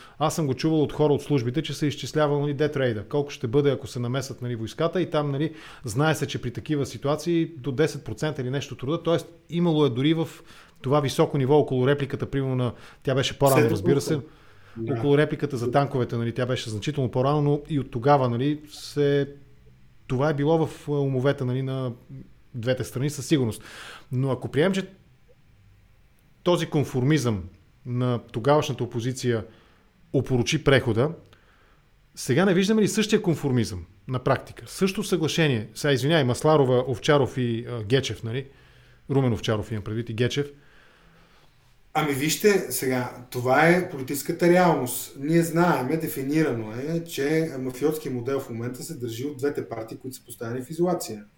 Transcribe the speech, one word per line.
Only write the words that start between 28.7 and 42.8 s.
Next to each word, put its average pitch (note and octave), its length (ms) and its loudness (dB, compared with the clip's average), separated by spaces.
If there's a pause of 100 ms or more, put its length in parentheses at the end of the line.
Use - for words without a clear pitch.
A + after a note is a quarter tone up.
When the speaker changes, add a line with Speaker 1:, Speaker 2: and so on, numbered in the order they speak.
Speaker 1:
опозиция A#2+ 640 -2 (680)
опорочи C3 500 0
прехода, B2 480 4 (1040)
сега D3 300 2
не G3 80 4
виждаме G3 280 4
ли F#3+ 60 4
същия G#3 340 2
конформизъм B2+ 640 0 (220)
на B2+ 120 -2
практика? - 480 -2
Също F#3+ 360 -2
съглашение. D#3 720 0
Сега, - 200 0
извиняй, C#3 300 2
Масларова, B2+ 640 4
Овчаров C3+ 500 2
и, A#2+ 320 -2
а, A#2+ 140 -6
Гечев, A#2+ 400 0
нали? B2 240 -6 (640)
Румен C3 240 2
Овчаров G#2 380 -2
имам G#2 120 -6
предвид A2 260 -8
и A#2 40 -6
Гечев. B2 380 -2 (1400)
Speaker 2:
Ами D3+ 200 2
вижте, D#3 580 2
сега, B2+ 400 -2 (180)